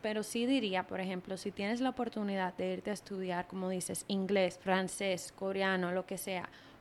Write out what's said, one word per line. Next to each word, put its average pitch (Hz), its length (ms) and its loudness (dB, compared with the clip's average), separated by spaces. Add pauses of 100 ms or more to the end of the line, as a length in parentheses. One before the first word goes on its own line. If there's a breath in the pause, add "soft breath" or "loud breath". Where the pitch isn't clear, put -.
pero 214 200 0
sí 233 240 0
diría, 214 380 4
por 185 160 -4
ejemplo, 185 360 -2
si 196 140 -4
tienes 208 300 0
la 262 100 2
oportunidad 202 640 -2
de 185 200 0
irte 190 160 -4
a 208 40 0
estudiar, 180 540 -4
como 185 200 -2
dices, - 380 -2
inglés, 190 560 2
francés, 185 760 0
coreano, 190 540 2
lo 180 160 0
que 196 100 -6
sea, 185 320 -4 (320 loud breath)